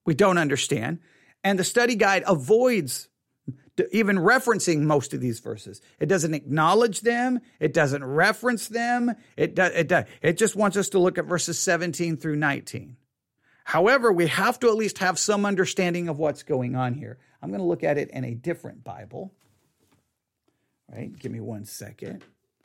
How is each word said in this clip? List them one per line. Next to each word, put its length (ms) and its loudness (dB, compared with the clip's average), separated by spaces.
We 100 0
don't 240 4
understand. 600 -2
And 120 2
the 80 0
study 300 2
guide 320 2
avoids 800 2
d-, 160 2
even 240 2
referencing 640 2
most 340 0
of 60 -6
these 180 -4
verses. 420 -14
It 60 -2
doesn't 280 0
acknowledge 680 2
them. 360 0
It 120 0
doesn't 300 2
reference 640 0
them. 480 -2
It 180 -2
do-, 80 2
it 240 2
do-, 160 2
it 160 2
just 200 0
wants 200 2
us 140 0
to 80 2
look 180 2
at 100 -4
verses 300 -2
seventeen 600 -2
through 200 -4
nineteen. 600 -4
However, 500 4
we 140 2
have 320 0
to 80 2
at 80 4
least 240 -2
have 180 0
some 300 0
understanding 600 0
of 100 -4
what's 240 -2
going 320 -2
on 200 0
here. 240 -12
I'm 120 -10
gonna 120 -4
look 200 -2
at 140 2
it 120 -4
in 140 -8
a 100 -8
different 480 -10
Bible. 500 -14
All 80 -18
right, 180 -12
give 140 -12
me 100 -10
one 240 -10
second. 600 -16